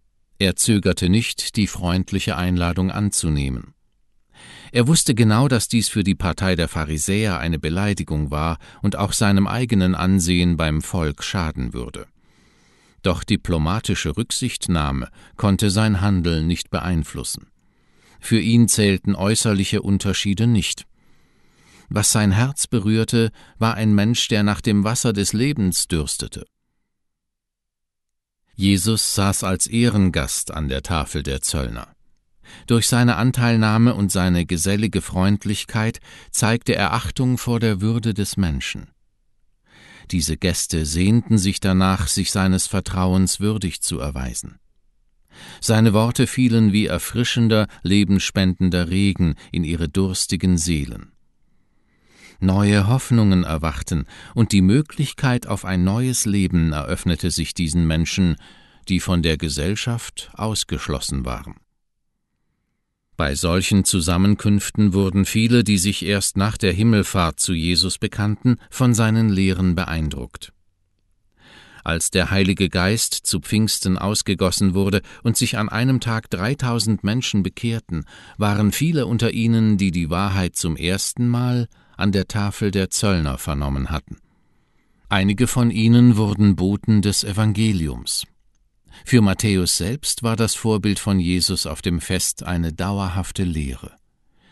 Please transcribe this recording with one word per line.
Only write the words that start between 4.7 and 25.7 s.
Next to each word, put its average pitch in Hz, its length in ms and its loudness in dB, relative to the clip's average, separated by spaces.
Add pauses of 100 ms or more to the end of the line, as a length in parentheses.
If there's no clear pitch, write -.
Er 120 160 2
wusste 147 280 2
genau, 113 340 4
dass 123 180 0
dies 113 220 0
für 101 160 0
die 95 100 2
Partei 92 400 -2
der 80 140 -2
Pharisäer 82 680 -2
eine 80 200 -2
Beleidigung 80 720 -2
war 80 260 -2 (240)
und 98 140 0
auch 101 160 -2
seinem 101 340 2
eigenen 107 480 0
Ansehen 90 640 2
beim 78 260 0
Volk 80 420 -4
schaden 78 500 -6
würde. - 340 -12 (960)
Doch - 240 -2
diplomatische 87 920 -2
Rücksichtnahme 76 920 -4 (260)
konnte 101 340 2
sein 104 300 2
Handeln 85 480 0
nicht 85 220 -2
beeinflussen. - 800 -6 (720)
Für 113 180 2
ihn 113 300 4
zählten 101 440 2
äußerliche 101 680 0
Unterschiede 98 680 0
nicht. 113 400 0 (1000)
Was 101 220 0
sein 107 200 4
Herz 120 340 0
berührte, 110 640 0 (300)
war 113 160 0
ein 107 180 2
Mensch, 104 340 2
der 107 140 2
nach 101 200 0
dem 104 220 2
Wasser 113 300 0
des 101 180 0
Lebens 113 560 0